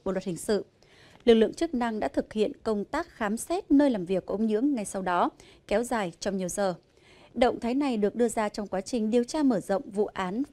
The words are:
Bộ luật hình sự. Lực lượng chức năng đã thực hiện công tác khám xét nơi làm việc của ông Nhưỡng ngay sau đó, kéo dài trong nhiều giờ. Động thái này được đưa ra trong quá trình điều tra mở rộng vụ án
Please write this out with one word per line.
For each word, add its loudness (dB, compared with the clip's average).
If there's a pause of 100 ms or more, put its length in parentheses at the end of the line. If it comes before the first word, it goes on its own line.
Bộ -2
luật -4
hình -6
sự. -2 (600)
Lực 8
lượng 4
chức -4
năng -2
đã -2
thực -4
hiện 0 (100)
công -2
tác -4
khám -4
xét -6
nơi 6
làm 0
việc -2
của -4
ông 0
Nhưỡng 2
ngay -4
sau -6
đó, 2 (360)
kéo 0
dài -2
trong -4
nhiều -4
giờ. -2 (600)
Động 2
thái -2
này 0
được 0
đưa 2
ra -2
trong -8
quá -4
trình -2
điều 2
tra -2
mở 2
rộng -4
vụ 0
án -6 (100)